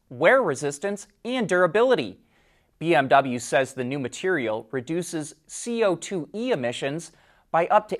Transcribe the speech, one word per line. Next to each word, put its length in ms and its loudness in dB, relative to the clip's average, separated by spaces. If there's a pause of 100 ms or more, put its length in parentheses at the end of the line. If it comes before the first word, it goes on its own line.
wear 340 4
resistance, 680 -4 (180)
and 240 -4
durability. 680 2 (640)
B 160 2
M 140 4
W 280 4
says 360 -2
the 100 -6
new 160 -6
material 720 -2
reduces 640 -6 (120)
C 360 -4
O 140 2
two 360 -8
E 180 -4
emissions 600 -4 (400)
by 160 2
up 220 2
to 100 -6